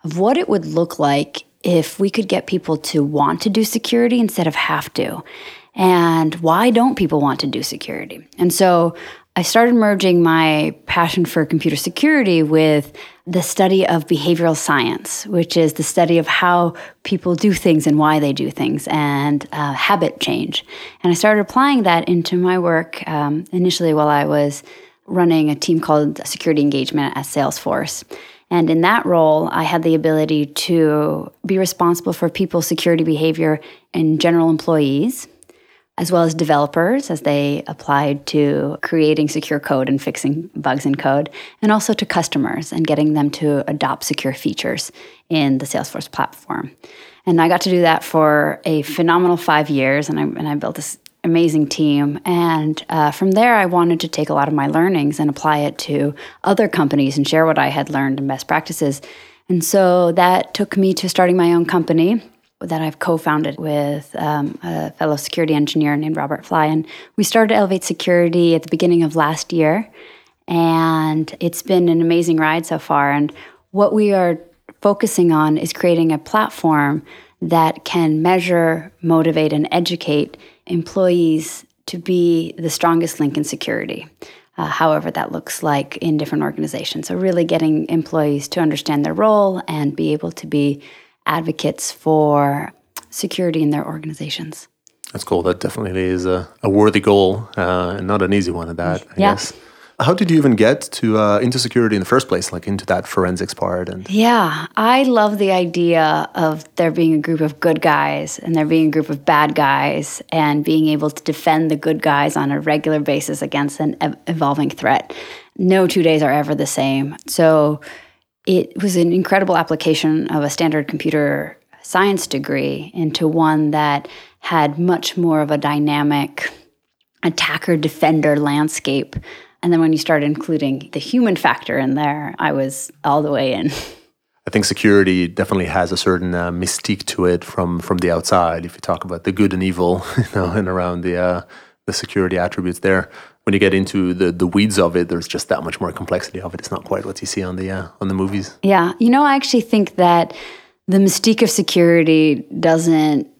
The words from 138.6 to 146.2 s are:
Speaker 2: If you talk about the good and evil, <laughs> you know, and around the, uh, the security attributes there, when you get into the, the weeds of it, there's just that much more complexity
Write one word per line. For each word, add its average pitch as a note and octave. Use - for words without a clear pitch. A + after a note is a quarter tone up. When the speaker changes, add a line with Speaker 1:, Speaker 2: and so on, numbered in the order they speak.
Speaker 2:
If F2
you -
talk -
about F2
the G2
good G2
and F#2
evil, F2+
<laughs> -
you A#2
know, F2+
and F#2+
around F2+
the, F2+
uh, F2+
the -
security F#2
attributes F2
there, F#2+
when G2+
you G2
get F#2+
into F#2
the, F2+
the F2
weeds G2+
of F2
it, F2
there's E2+
just -
that -
much E2+
more F2
complexity -